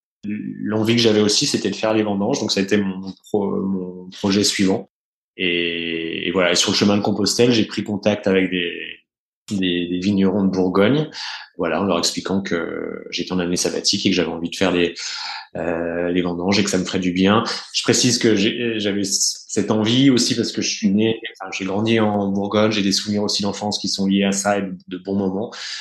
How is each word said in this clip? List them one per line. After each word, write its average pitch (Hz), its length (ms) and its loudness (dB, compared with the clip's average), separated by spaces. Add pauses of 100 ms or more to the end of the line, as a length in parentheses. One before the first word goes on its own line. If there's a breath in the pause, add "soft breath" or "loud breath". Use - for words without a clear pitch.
(240)
L'envie 104 720 -2
que 120 60 4
j'avais 107 180 4
aussi, 104 260 2
c'était 110 240 0
de 95 60 -6
faire 110 180 0
les 110 100 2
vendanges. 104 360 -2
Donc, 107 140 -2
ça 98 80 0
a - 20 2
été 104 140 2
mon, 95 180 0
mon 95 160 -10 (160)
pro-, 98 340 0
mon 92 500 -6
projet 101 340 0
suivant. 95 440 0 (460)
Et, 85 960 -2
et - 20 -2
voilà. 87 220 2
Et - 20 0
sur 98 160 2
le 95 60 0
chemin 101 180 4
de 104 60 0
Compostelle, 107 500 2
j'ai 107 140 2
pris - 180 -6
contact 104 440 -2
avec 95 220 2
des, 87 240 -4 (760)
des, 90 400 0
des 90 100 -2
vignerons 95 460 2
de 92 40 4
Bourgogne. 95 600 2 (480 loud breath)
Voilà, 85 240 -2
en - 20 0
leur 87 160 2
expliquant 92 420 -2
que 80 680 -6
j'étais 87 220 -6
en 92 60 0
année 87 180 -2
sabbatique - 480 0
et 107 40 4
que 87 60 2
j'avais 82 160 0
envie 85 180 -6
de - 60 -12
faire 92 160 2
les, 85 240 2 (600 loud breath)
euh, 85 540 -2
les 90 140 2
vendanges 87 360 0
et 101 40 4
que - 60 -4
ça 92 100 0
me 90 40 0
ferait 95 140 -4
du 90 140 0
bien. 98 320 4 (300 loud breath)
Je - 100 -2
précise 120 340 2
que 110 180 4
j'ai, 113 440 0
j'avais 101 240 0
c-, - 440 -2
cette - 220 -2
envie 113 400 4
aussi 120 260 4
parce 113 160 -2
que 104 120 -2
je - 120 -2
suis 104 140 2
né, 110 300 2 (200)
enfin, 95 120 -12
j'ai 98 140 -6
grandi 110 340 2
en 104 300 2
Bourgogne, 104 420 2
j'ai 107 100 0
des 98 100 2
souvenirs 104 300 0
aussi 101 220 -2
d'enfance 104 340 -4
qui - 100 -6
sont 98 200 -2
liés 98 160 4
à 98 80 2
ça 101 260 0
et 98 60 -2
de, 92 120 -8 (120)
de 92 100 -8
bons 98 180 -6
moments. 98 360 -2 (300 loud breath)